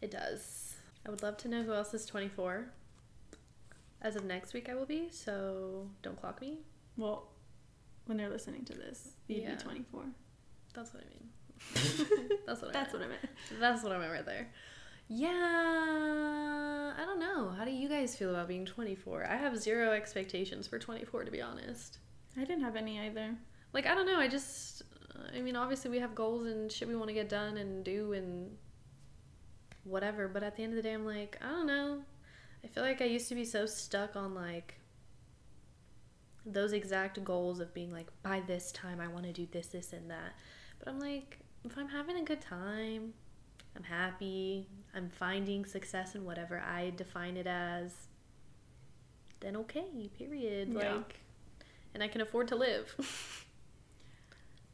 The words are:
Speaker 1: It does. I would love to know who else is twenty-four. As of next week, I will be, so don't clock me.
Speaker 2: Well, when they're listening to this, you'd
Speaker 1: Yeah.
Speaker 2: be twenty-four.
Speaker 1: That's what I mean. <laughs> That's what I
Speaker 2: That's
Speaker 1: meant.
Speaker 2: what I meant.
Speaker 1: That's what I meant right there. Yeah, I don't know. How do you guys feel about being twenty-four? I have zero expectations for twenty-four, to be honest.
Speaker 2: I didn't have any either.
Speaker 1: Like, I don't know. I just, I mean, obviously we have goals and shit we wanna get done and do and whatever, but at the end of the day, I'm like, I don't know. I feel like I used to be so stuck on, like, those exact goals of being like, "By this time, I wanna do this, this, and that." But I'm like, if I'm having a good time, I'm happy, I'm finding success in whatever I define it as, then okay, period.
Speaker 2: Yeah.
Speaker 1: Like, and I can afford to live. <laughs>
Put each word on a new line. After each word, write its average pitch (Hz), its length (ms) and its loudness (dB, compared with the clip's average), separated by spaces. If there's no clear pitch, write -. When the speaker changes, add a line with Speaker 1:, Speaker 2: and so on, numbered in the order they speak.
Speaker 1:
It 196 100 -4
does. - 640 -4
I 214 40 -4
would 208 120 -4
love 208 160 0
to 240 100 -6
know 233 140 2
who 220 100 0
else 208 220 0
is 220 120 -2
twenty-four. 196 640 -2
As 214 140 2
of 196 80 0
next 185 280 -2
week, 240 160 -4
I 247 60 -2
will 262 120 0
be, 320 240 0
so 196 800 -2
don't 190 180 -6
clock 185 200 -6
me. 294 180 -4
Speaker 2:
Well, 214 320 0
when 220 120 2
they're 208 100 0
listening 220 380 -4
to - 80 -6
this, - 400 -10
you'd 220 160 0
Speaker 1:
Yeah. - 120 -2
Speaker 2:
be - 80 -4
twenty-four. - 420 -6
Speaker 1:
That's 233 200 -8
what - 80 -12
I - 60 -14
mean. - 1300 4
<laughs> - 80 -10
That's 233 160 0
what - 80 -2
I - 20 -2
Speaker 2:
That's 277 200 2
Speaker 1:
meant. - 0 -
Speaker 2:
what - 100 2
I - 60 0
meant. 120 200 -4
Speaker 1:
That's 233 240 8
what 202 100 2
I 180 60 2
meant 165 140 0
right - 140 -2
there. - 220 -2
Yeah, 302 1900 4
I 311 80 0
don't 381 140 2
know. 320 380 2
How 214 80 0
do 254 60 2
you 269 180 2
guys 277 280 4
feel 190 140 4
about 175 180 4
being 185 180 0
twenty-four? 190 600 -2
I 220 100 4
have 269 220 4
zero 226 340 6
expectations 190 760 0
for 226 100 -2
twenty-four, 226 460 -2
to - 60 -4
be - 120 0
honest. - 560 -6
Speaker 2:
I 254 40 0
didn't 294 220 2
have 226 140 2
any 220 240 0
either. 214 340 -2
Speaker 1:
Like, 277 140 4
I 339 80 10
don't 370 120 8
know. 370 120 8
I 269 100 10
just, - 540 -2
I 247 60 0
mean, 254 160 2
obviously 262 340 2
we 247 100 4
have 233 140 0
goals 226 320 4
and 220 240 2
shit 226 180 -2
we 233 80 2
wanna 214 160 2
get 208 160 2
done 208 280 2
and 190 280 0
do 208 300 2
and 185 420 -2
whatever, 196 440 0
but 196 140 0
at 208 140 -2
the 220 80 -2
end 226 80 0
of 226 40 2
the 220 60 4
day, 220 100 2
I'm 220 140 0
like, 208 340 -2
I 247 80 -2
don't 320 200 2
know. 285 340 4
I - 40 -10
feel - 140 2
like 262 180 4
I 254 40 6
used 233 240 4
to 247 80 -2
be 240 80 2
so 220 220 2
stuck 208 500 0
on, 196 180 -2
like, 175 400 -4
those 208 280 4
exact 196 520 2
goals 180 360 2
of 170 120 -4
being 175 200 -4
like, 165 160 -8
"By 190 180 2
this 180 320 0
time, 180 280 -4
I 170 80 -2
wanna 175 240 -2
do 170 180 -2
this, 170 180 -2
this, 175 240 -6
and 170 180 -8
that." 170 240 -6
But - 100 -8
I'm 269 100 -2
like, 285 400 -4
if 240 140 -6
I'm 277 100 -2
having 294 280 0
a 330 80 2
good 302 160 2
time, 220 760 -2
I'm 175 80 -8
happy, 190 840 0
I'm 180 140 -2
finding 196 560 2
success 190 520 -4
in 196 80 -4
whatever 170 340 -2
I 175 380 0
define 180 400 -4
it 180 100 0
as, 175 640 0
then 196 160 -2
okay, 240 640 -2
period. 233 540 0
Speaker 2:
Yeah. 208 240 4
Speaker 1:
Like, - 240 -6
and 208 80 0
I 214 60 4
can 226 120 0
afford 233 280 4
to 247 80 4
live. 240 420 4
<laughs> - 480 -4